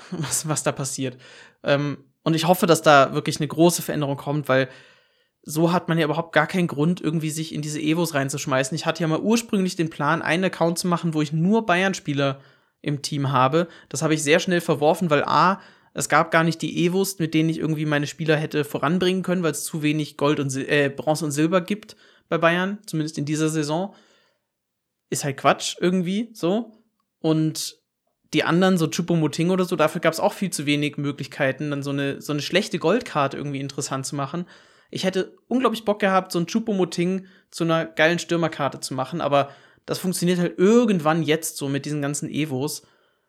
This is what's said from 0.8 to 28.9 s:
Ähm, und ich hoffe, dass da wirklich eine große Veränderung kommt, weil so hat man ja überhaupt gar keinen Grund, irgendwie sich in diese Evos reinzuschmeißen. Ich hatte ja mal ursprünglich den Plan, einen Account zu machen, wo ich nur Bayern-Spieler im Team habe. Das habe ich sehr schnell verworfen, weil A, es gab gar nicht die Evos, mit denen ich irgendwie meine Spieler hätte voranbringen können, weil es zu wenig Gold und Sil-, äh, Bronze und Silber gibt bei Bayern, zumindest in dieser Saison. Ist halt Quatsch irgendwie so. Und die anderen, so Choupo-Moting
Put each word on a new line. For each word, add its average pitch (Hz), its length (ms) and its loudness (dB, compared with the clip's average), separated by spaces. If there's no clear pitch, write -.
Ähm, 143 400 0
und 160 120 2
ich 156 120 0
hoffe, 185 200 4
dass 160 160 4
da 143 300 8
wirklich 151 280 -4
eine 147 80 -2
große 170 340 2
Veränderung 147 340 -4
kommt, 143 320 -4
weil 131 200 2
so 165 300 0
hat 175 160 -2
man 165 100 0
ja 160 60 2
überhaupt 151 300 -4
gar 156 120 6
keinen 175 220 0
Grund, 170 320 0
irgendwie 156 300 -2
sich 160 220 -8
in 151 100 -6
diese 151 180 -6
Evos 156 340 0
reinzuschmeißen. 139 640 -2
Ich 151 100 -6
hatte 165 160 -2
ja 160 60 0
mal 156 100 0
ursprünglich 208 560 0
den 160 160 -2
Plan, 156 320 0
einen 175 220 0
Account 170 340 0
zu - 80 -4
machen, 170 280 0
wo 151 80 2
ich 147 100 -2
nur 196 340 2
Bayern-Spieler 151 720 0
im 143 200 -4
Team 139 300 -2
habe. 143 360 4
Das - 140 -6
habe 160 120 2
ich 151 80 0
sehr 147 160 4
schnell 175 220 2
verworfen, 160 500 2
weil 143 140 4
A, 180 360 2
es - 160 -6
gab 160 220 4
gar 165 140 4
nicht 165 180 0
die 156 220 0
Evos, 190 340 0
mit 160 160 -2
denen 160 140 4
ich 160 100 -2
irgendwie 156 280 -2
meine 147 200 0
Spieler 156 300 0
hätte 151 280 -2
voranbringen 180 580 0
können, 180 200 -2
weil 156 100 0
es - 120 -8
zu 160 180 -6
wenig 151 340 -2
Gold 143 220 2
und 139 140 -2
Sil-, 135 160 -4
äh, 147 200 4
Bronze 147 360 -2
und 147 80 -4
Silber 165 300 2
gibt 208 340 -8
bei 165 100 -2
Bayern, 180 480 2
zumindest 156 320 -4
in 143 60 -4
dieser 156 240 0
Saison. 156 460 -2
Ist - 140 -4
halt 139 140 -4
Quatsch - 420 0
irgendwie 185 540 0
so. - 500 -2
Und 156 580 0
die 151 100 2
anderen, 185 340 4
so 160 100 2
Choupo-Moting 165 600 0